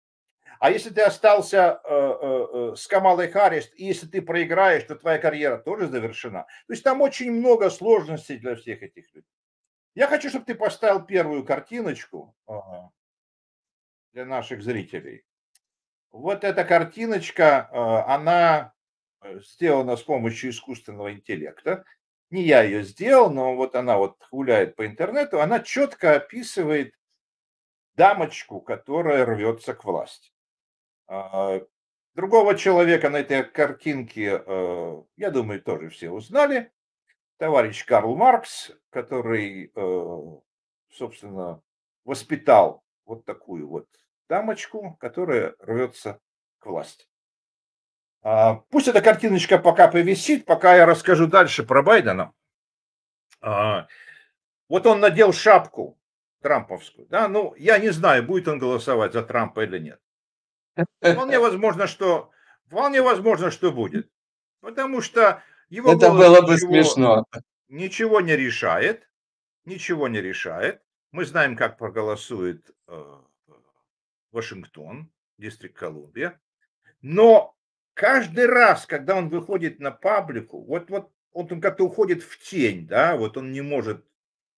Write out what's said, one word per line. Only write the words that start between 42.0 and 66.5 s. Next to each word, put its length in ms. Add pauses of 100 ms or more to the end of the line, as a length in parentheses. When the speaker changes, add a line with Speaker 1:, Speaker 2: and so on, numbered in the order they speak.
Speaker 1:
воспитал 800 (220)
вот 200
такую 420
вот 200 (420)
дамочку, 720
которая 600
рвется 600 (400)
к 80
власти. 380 (1160)
А, 320 (140)
пусть 180
эта 140
картиночка 580
пока 280
повисит, 580
пока 300
я 100
расскажу 420
дальше 360
про 200
Байдена. 500 (1080)
А, 460 (840)
вот 180
он 120
надел 340
шапку 680 (420)
трамповскую, 680
да, 200
ну, 300
я 200
не 120
знаю, 340
будет 240
он 120
голосовать 540
за 100
Трампа 400
или 160
нет. 200 (1040)
Вполне 380
Speaker 2:
<laughs> 0
Speaker 1:
возможно, 480
что, 440 (360)
вполне 340
возможно, 500
что 200
будет, 380 (520)
потому 400
что 420 (260)
его 240
Speaker 2:
Это 160
Speaker 1:
голос 80 (100)
Speaker 2:
было 140
бы 120